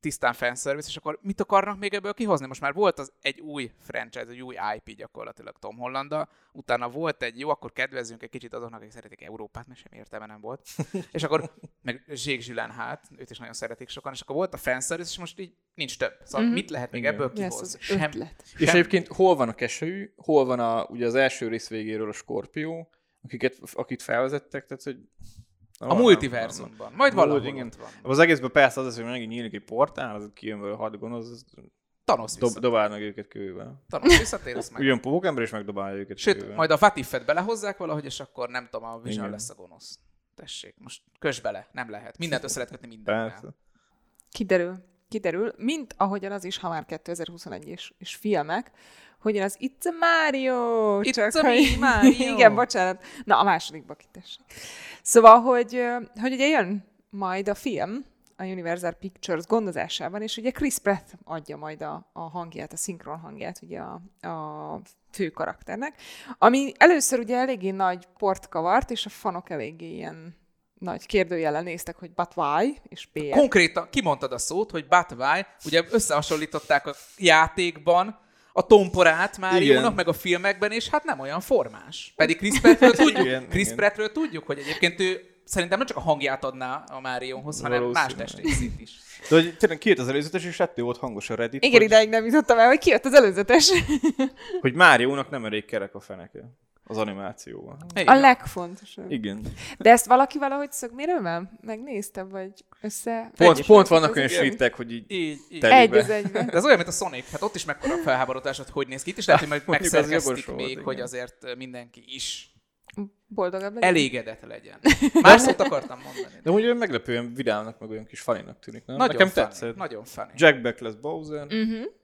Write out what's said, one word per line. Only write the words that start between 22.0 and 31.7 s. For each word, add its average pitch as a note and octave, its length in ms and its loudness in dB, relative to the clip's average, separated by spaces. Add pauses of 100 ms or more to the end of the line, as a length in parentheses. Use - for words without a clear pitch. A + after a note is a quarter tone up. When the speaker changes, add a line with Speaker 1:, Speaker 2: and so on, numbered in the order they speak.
Speaker 2:
a G#2 40 -10
Skorpió, D#3+ 760 -10 (320)
akiket, B2 360 -6 (160)
akit - 280 -10
felvezettek, C3+ 640 -6
tehát, - 180 -18
hogy C3+ 140 -12 (840)
Speaker 1:
A - 60 -10
Speaker 2:
van, D#3+ 100 0
Speaker 1:
multiverzumban. C3+ 800 2
Speaker 2:
van. A2+ 180 -16
Speaker 1:
Majd C4 180 2
Speaker 2:
Múlt, F3+ 120 4
Speaker 1:
valahol D3 240 0
Speaker 2:
igen. C3 180 -12
Speaker 1:
ott A2 80 -18
van. - 120 -20 (140)
Speaker 2:
Az C3 180 0
egészben D3 320 4
persze C3+ 280 4
az, C3 60 -4
az, A#2+ 100 -8
hogy A2+ 100 -12
megint A#2+ 240 -10
nyílik A#2 240 -10
egy G#2 100 -12
portál, B2 520 -4
az G#2 180 -14
kijön G#2+ 260 -12
belőle G2+ 180 -8
hat G#2+ 220 -10
gonosz, A#2 300 -12
az A#2+ 160 -20 (600)